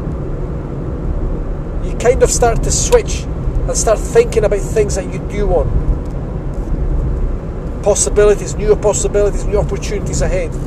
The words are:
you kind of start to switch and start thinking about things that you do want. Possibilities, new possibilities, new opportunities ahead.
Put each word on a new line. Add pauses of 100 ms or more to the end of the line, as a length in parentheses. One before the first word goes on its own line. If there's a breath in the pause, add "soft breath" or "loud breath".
(1900)
you
kind
of
start
to
switch
and
start
thinking
about
things
that
you
do
want. (2250)
Possibilities,
new
possibilities,
new
opportunities
ahead. (160)